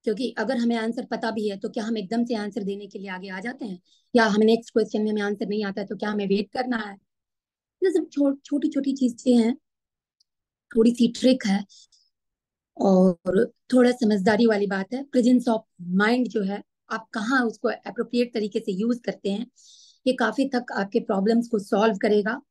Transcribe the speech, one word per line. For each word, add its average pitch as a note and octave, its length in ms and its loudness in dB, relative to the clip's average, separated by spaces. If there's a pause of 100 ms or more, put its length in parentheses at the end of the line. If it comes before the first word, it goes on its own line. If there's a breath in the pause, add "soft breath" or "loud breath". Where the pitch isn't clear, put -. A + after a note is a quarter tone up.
क्योंकि A3+ 340 -4
अगर A3 180 -2
हमें A#3 200 0
answer A#3 300 -4
पता A3+ 240 -4
भी G#3+ 180 -4
है G3 100 -6
तो A3+ 100 -8
क्या A3 160 -6
हम A3 140 -4
एकदम A3+ 260 -2
से A#3+ 100 -4
answer G#3 280 -6
देने G3 240 -8
के G3+ 120 -16
लिए G3 120 -12
आगे F#3 180 -12
आ F#3+ 120 -10
जाते B3+ 240 -10
हैं, F#3+ 160 -10 (360)
या A3+ 80 6
हमें G#3+ 220 2
next A#3 260 2
question G#3+ 300 -2
में G#3+ 80 -2
हमें G#3+ 120 -4
answer G3+ 240 -4
नहीं G#3 180 -4
आता G3 160 -8
है G3 60 -8
तो G3+ 100 -10
क्या G#3+ 140 -6
हमें G3+ 160 -4
wait G3+ 260 -2
करना B3 240 -4
है। G3+ 340 -12 (760)
ये F#4+ 60 4
सब D#4 180 0
छो-, C#4 360 0
छोटी C#4+ 240 -2
छोटी C#4 240 -2
चीजें B3 440 2
हैं, A#3 200 4 (1200)
थोड़ी A3+ 140 6
सी A#3 220 2
trick B3+ 340 2
है G3 180 0 (1160 soft breath)
और F#3 380 4 (540)
थोड़ा B3 180 6
समझदारी G#3+ 560 2
वाली G3+ 200 2
बात G3 280 -4
है। C#4 100 -8
Presence B3 440 2
of A3 120 0 (280)
mind G#3+ 400 2
जो G#3 140 -4
है, G3 200 -6 (280)
आप A3 180 -8
कहाँ A#3 380 -2
उसको A3 220 -4
appropriate A#3 680 -4
तरीके G#3+ 260 -2
से A3 120 -6
यूज़ A#3 280 -2
करते G3 300 -6
हैं, G#3+ 160 -6 (600 soft breath)
ये B3+ 60 2
काफी B3 360 0
तक A#3+ 240 -2
आपके G3 280 -2
problems A3+ 480 0
को A3 100 -2
solve A3+ 380 2
करेगा। G#3 540 0